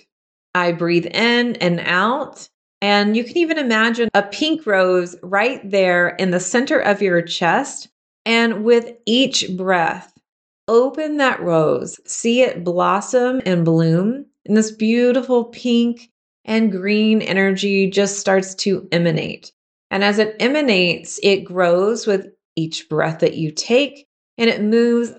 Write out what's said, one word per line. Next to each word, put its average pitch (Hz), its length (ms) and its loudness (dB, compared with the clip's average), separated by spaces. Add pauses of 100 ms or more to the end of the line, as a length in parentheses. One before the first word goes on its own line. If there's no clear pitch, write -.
(540)
I 175 180 0
breathe 170 360 0
in 240 480 0
and 175 280 -2
out. 220 640 -4 (340)
And 202 360 2
you 240 60 -2
can 233 140 -6
even 330 200 0
imagine 233 560 0
a 202 80 4
pink 311 460 -4
rose 185 560 2
right 202 440 -2
there 180 420 2 (100)
in 190 100 0
the 175 100 0
center 269 380 -2
of 202 240 0
your 175 220 2
chest. 180 640 -2 (360)
And 226 400 0
with 233 300 2 (140)
each 233 500 0
breath, 180 560 -2 (540)
open 277 500 0
that 269 240 0
rose, 156 640 0
see 240 380 0
it 175 200 -2
blossom 202 800 0
and 175 220 0
bloom. 165 640 0 (180)
And 202 100 0
this 214 140 2
beautiful 240 760 0
pink 233 680 -2 (340)
and 220 260 0
green 214 520 0
energy 196 680 0
just 202 300 0
starts 190 360 0
to - 360 -4
emanate. 165 600 -2 (380)
And 196 140 -2
as 202 140 2
it 214 220 0
emanates, 220 840 0
it 190 220 2
grows 185 640 0
with 196 200 0 (280)
each 160 340 -6
breath 156 300 -2
that - 160 2
you 156 160 -4
take, 269 560 -2 (320)
and 233 100 2
it - 120 -2
moves 233 580 2